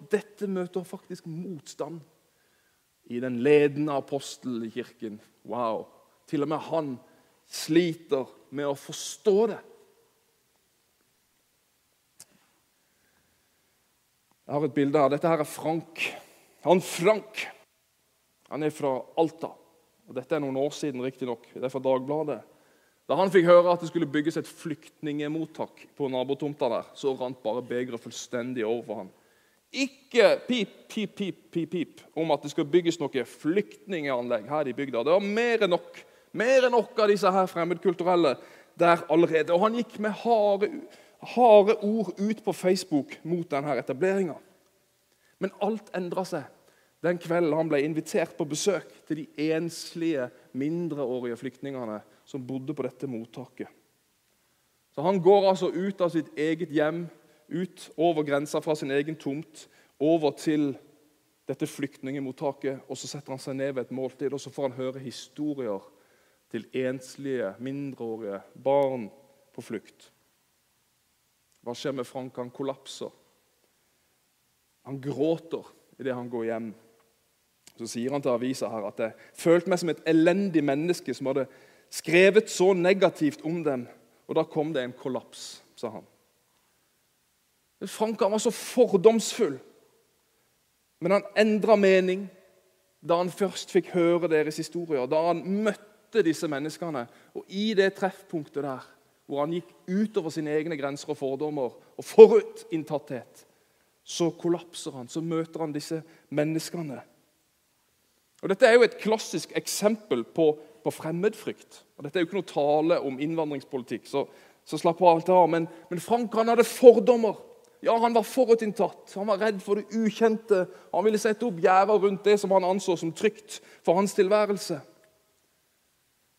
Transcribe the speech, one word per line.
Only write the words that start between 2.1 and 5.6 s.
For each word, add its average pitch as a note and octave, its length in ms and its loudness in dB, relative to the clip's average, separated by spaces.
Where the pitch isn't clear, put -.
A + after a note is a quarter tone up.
i A#2+ 160 -8
den B2+ 240 -4
ledende D3 500 4
apostelen C3 720 -6
i G#2+ 80 -12
kirken. A2 460 -12
Wow! A2+ 400 -4